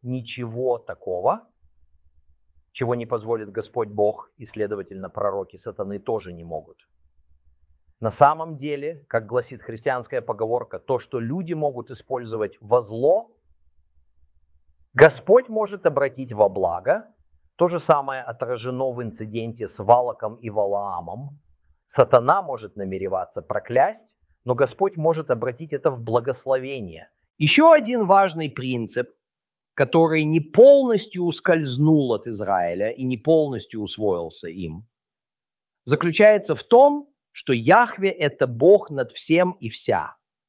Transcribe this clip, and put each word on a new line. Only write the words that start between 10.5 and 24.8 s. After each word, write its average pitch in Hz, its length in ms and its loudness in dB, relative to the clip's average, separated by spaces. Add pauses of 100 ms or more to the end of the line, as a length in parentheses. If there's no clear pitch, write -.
то, 127 180 -4
что 120 220 -8
люди 165 320 -6
могут 147 400 -6
использовать 113 680 -8
во 113 200 2
зло, 139 500 0 (1600)
Господь 185 560 6
может 208 380 -4
обратить 135 460 -2
во 104 160 4
благо. 95 680 -2 (400)
То 175 140 2
же 170 100 -4
самое 135 440 0
отражено 123 680 -6
в 120 140 -8
инциденте 113 640 -8
с - 100 -18
Валаком 113 560 2
и 120 160 -12
Валаамом. 101 920 -6 (460)
Сатана 135 560 4
может 117 320 -12
намереваться 95 680 -8
проклясть, 123 760 -4 (280)
но 123 120 -2
Господь 165 400 -2